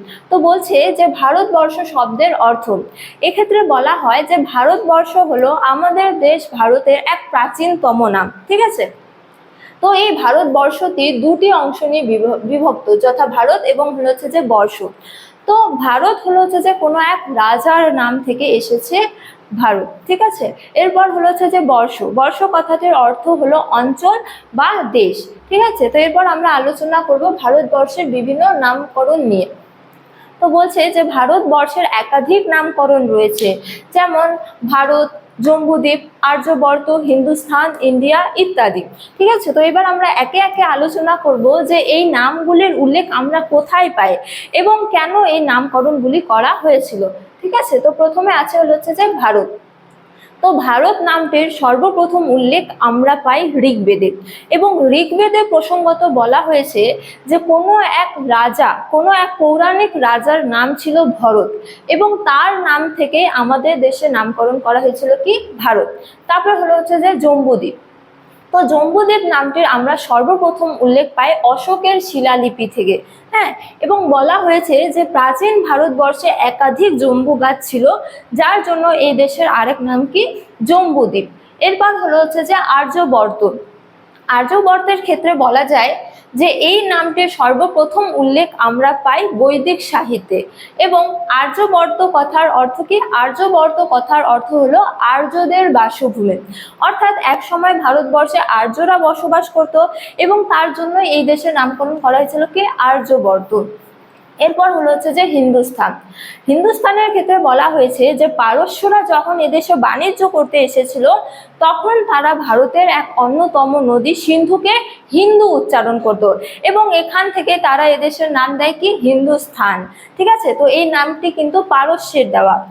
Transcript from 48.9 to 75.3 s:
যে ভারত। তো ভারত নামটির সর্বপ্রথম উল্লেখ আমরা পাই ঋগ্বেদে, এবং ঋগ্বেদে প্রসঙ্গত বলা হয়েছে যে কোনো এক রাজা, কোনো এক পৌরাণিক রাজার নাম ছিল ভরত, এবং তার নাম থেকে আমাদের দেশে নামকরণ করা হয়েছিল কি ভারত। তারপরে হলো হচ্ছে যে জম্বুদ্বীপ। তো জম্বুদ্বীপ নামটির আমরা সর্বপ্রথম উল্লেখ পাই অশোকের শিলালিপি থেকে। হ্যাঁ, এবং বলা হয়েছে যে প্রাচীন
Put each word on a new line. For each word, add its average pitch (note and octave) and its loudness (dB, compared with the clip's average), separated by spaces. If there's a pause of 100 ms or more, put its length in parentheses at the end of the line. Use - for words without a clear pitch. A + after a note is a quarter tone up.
যে G4+ 2 (160)
ভারত। G#3+ 0 (920)
তো F#4 4
ভারত C4+ 2
নামটির D#4+ 0 (120)
সর্বপ্রথম E4+ 0
উল্লেখ C4 2 (160)
আমরা B3 2 (120)
পাই C4+ 2 (300)
ঋগ্বেদে, G3 0 (400)
এবং F4 2 (320)
ঋগ্বেদে G#4 0 (100)
প্রসঙ্গত F4 0 (180)
বলা A#3+ 2
হয়েছে C#4 0 (460)
যে D#4+ 2
কোনো E4+ 2 (280)
এক F4+ -2 (260)
রাজা, A#3 2 (220)
কোনো E4 2 (120)
এক F#4 -4 (100)
পৌরাণিক E4+ 2 (160)
রাজার A#3+ 2
নাম A#3+ 0 (140)
ছিল D4+ -2 (220)
ভরত, G#3+ 2 (380)
এবং F#4 0 (180)
তার D4+ 2 (160)
নাম D4 0 (180)
থেকে D4 0 (220)
আমাদের C4 0 (120)
দেশে C4+ -2
নামকরণ A#3 -2
করা A#3+ 0
হয়েছিল C4 -2 (140)
কি G4 2 (240)
ভারত। A3 0 (400)
তারপরে F#4 2
হলো E4+ 2
হচ্ছে E4+ -2
যে F#4 4 (140)
জম্বুদ্বীপ। C4+ 2 (800)
তো F4+ 4 (120)
জম্বুদ্বীপ G4 2 (100)
নামটির C#4 0
আমরা B3 0
সর্বপ্রথম E4 0 (120)
উল্লেখ B3+ 2
পাই C4+ 0 (120)
অশোকের F#4 0 (100)
শিলালিপি B3 -2
থেকে। G3 -2 (360)
হ্যাঁ, G#4+ -2 (300)
এবং G4+ 0 (120)
বলা C#4+ 2
হয়েছে E4+ 2 (200)
যে E4+ 0
প্রাচীন C4+ 0 (140)